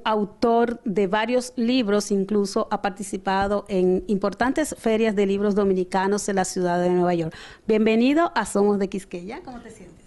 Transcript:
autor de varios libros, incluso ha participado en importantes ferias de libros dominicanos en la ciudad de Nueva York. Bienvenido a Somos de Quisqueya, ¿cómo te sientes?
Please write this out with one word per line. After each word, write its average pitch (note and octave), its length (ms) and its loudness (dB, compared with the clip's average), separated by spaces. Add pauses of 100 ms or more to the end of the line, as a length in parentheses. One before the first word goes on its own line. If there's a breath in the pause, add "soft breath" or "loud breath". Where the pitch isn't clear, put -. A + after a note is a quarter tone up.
autor A#3 800 0
de G3+ 220 0
varios A3+ 500 0
libros, A3+ 540 0
incluso G3+ 600 0
ha G3+ 120 -4
participado G3 840 -2
en F#3 380 0
importantes G#3 720 0
ferias A3 380 0
de G3+ 80 2
libros G3 300 0
dominicanos G3 760 0
en G3+ 80 -2
la F#3 80 2
ciudad F3+ 380 -2
de F3+ 80 2
Nueva F3+ 240 2
York. E3 200 -4 (320 loud breath)
Bienvenido A3+ 680 4
a A3+ 100 -2
Somos G3+ 340 2
de F#3+ 120 -2
Quisqueya, F#3+ 560 -10
¿cómo B3 140 -16
te A#3 100 -18
sientes? - 260 -20 (100)